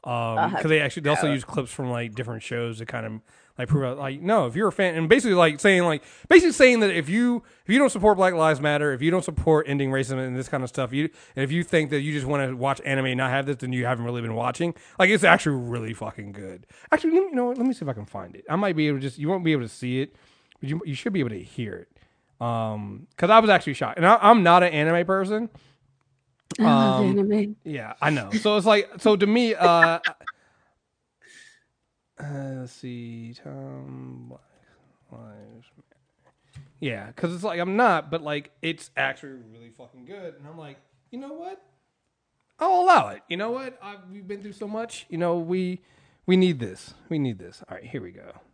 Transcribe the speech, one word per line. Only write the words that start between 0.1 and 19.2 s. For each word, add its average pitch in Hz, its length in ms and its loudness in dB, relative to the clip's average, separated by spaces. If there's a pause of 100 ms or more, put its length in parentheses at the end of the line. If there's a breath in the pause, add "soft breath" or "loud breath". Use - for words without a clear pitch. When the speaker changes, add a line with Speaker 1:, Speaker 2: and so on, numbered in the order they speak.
Speaker 2:
I'll 117 360 -2
have - 120 -4
Speaker 1:
'cause 156 80 -2
they 156 120 4
actually, 143 220 -4
they 143 60 0
also 151 140 0
Speaker 2:
to 156 40 0
check 143 40 0
out. - 20 0
Speaker 1:
use 127 100 -6
clips - 280 -8
from, 127 180 -8
like, 120 240 -6
different 113 300 -10
shows 117 340 -6
to 113 80 -12
kind 117 220 -8
of, 110 60 -10 (440 soft breath)
like, 127 120 -6
prove 143 140 2
out, 131 140 -6
like, 139 240 -8
no, 185 240 2
if 120 100 -6
you're 208 120 0
a 180 40 2
fan, 185 240 0
and 160 140 -2
basically, 233 240 4
like, 160 260 4
saying, 190 240 4
like, 156 200 0 (260 loud breath)
basically 339 220 8
saying 247 300 6
that 196 100 4
if 160 180 -2
you, 240 320 0 (240 soft breath)
if 196 80 0
you 262 60 4
don't 269 100 4
support 202 280 4
Black 185 180 4
Lives 156 260 4
Matter, 147 320 2
if 127 80 -4
you 160 80 2
don't 175 140 2
support 156 440 2
ending 139 220 0
racism 131 360 -2
and 127 120 -6
this 131 100 -6
kind 135 160 -4
of 123 60 -8
stuff, 127 240 -4
you, 151 160 -2 (260 soft breath)
and 135 80 -2
if 135 80 -4
you 170 120 0
think 156 260 0
that 143 120 -2
you 147 120 -4
just 135 140 -4
wanna 135 280 -2
watch 131 300 -4
anime 135 220 0
and 127 100 -2
not 131 140 0
have 135 160 -2
this, 139 100 -4
then 127 160 -8
you 123 120 -2
haven't 120 200 -2
really 120 160 -6
been 113 140 -6
watching. 127 400 -4 (240 loud breath)
Like, 185 100 4
it's 202 140 2
actually 160 340 4
really 117 360 -8
fucking 107 400 -12
good. 95 340 -16 (240 soft breath)
Actually, 320 220 2
let 370 100 4
me, 381 60 -4
you 302 60 -8
know 247 100 0
what? 247 120 -4
Let 233 80 -2
me 262 80 2
see - 120 -8
if 139 40 -4
I 127 40 -4
can 104 120 -10
find 95 300 -14
it. - 140 -20
I 156 80 0
might 196 180 0
be 151 120 2
able 143 120 0
to - 20 -6
just, 135 160 -8
you 147 120 -4